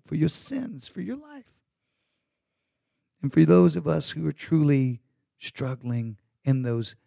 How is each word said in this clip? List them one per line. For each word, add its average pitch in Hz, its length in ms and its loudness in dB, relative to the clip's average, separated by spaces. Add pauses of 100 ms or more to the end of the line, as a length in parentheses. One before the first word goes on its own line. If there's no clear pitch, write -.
for - 80 -10
your 151 160 2
sins, - 580 -10
for - 140 -12
your 214 160 -8
life. 294 340 -20 (1700)
And 139 100 -4
for 160 100 8
those 175 320 6
of 160 120 -4
us 156 240 -2
who 160 160 -4
are 107 60 -4
truly 139 680 0 (380)
struggling 120 800 -8 (260)
in 135 180 0
those 117 340 -4 (120)